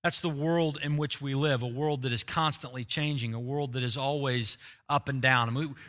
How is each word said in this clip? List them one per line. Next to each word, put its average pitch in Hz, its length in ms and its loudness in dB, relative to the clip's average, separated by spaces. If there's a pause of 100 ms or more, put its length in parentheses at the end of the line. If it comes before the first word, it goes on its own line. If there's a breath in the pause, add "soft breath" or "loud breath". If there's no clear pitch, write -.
That's 170 160 2
the 175 80 -2
world 156 520 2
in 147 180 0
which 151 220 -2
we 139 140 -4
live, 139 280 2
a 123 40 -2
world 139 360 -2
that 123 100 0
is 113 100 0
constantly 135 640 -2
changing, 139 500 -2
a 117 60 -4
world 135 320 -4
that 127 100 -2
is 120 140 -2
always 135 600 0 (320 loud breath)
up 143 200 2
and 135 120 -2
down. 123 280 6
And 117 80 0
we, 151 120 -2 (200 loud breath)